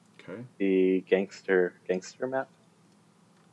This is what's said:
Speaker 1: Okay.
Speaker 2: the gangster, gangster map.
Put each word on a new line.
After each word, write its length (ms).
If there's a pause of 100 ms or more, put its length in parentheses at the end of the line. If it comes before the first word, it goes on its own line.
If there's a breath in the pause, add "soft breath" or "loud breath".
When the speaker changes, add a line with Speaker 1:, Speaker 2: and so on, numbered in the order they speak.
(200)
Speaker 1:
Okay. 200 (180)
Speaker 2:
the 500
gangster, 640 (140)
gangster 400
map. 200 (1040)